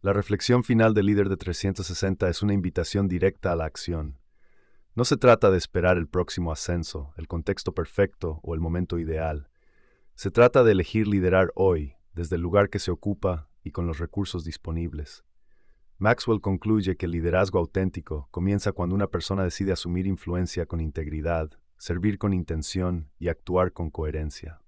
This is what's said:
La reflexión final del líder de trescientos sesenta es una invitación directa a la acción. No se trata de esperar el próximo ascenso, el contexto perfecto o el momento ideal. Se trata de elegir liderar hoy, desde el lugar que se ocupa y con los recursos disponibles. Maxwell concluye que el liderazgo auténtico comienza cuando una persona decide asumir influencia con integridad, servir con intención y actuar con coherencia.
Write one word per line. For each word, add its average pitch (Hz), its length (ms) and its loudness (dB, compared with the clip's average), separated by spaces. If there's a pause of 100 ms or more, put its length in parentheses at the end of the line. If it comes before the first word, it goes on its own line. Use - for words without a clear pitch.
La 98 100 0
reflexión 104 520 2
final 113 300 4
del 104 120 4
líder 101 240 4
de 95 80 0
trescientos 92 500 -4
sesenta 92 400 -2
es 87 140 -2
una 104 120 2
invitación 98 540 0
directa 90 460 0
a - 20 0
la 82 80 -2
acción. 78 540 -8 (760)
No 117 120 0
se 139 100 2
trata 110 360 8
de 92 60 4
esperar 90 400 2
el 85 100 -2
próximo 87 440 -2
ascenso, 80 640 -6
el 82 140 -10
contexto 87 440 -4
perfecto 85 680 -2
o 80 120 -6
el 80 40 -4
momento 85 400 -2
ideal. 78 500 -4 (680)
Se - 160 -6
trata 120 340 8
de 110 80 8
elegir 104 340 2
liderar 92 480 4
hoy, 87 380 2 (200)
desde 85 220 -4
el 85 60 -2
lugar 98 280 4
que 101 100 -4
se - 120 -4
ocupa 90 560 -4 (160)
y - 80 -10
con 87 160 -4
los 78 120 -6
recursos 87 440 -6
disponibles. 80 800 -8 (760)
Maxwell 107 440 2
concluye 98 560 0
que - 80 -6
el 85 80 -2
liderazgo 87 460 2
auténtico 85 720 -4
comienza 98 420 0
cuando 90 220 -2
una 98 120 0
persona 95 380 -2
decide 95 260 -2
asumir 90 360 -2
influencia 90 580 -4
con 82 160 -6
integridad, 78 680 -4 (260)
servir 95 400 -4
con 101 160 0
intención 87 840 -4
y 87 120 -4
actuar 90 420 0
con 80 200 -8
coherencia. 78 760 -8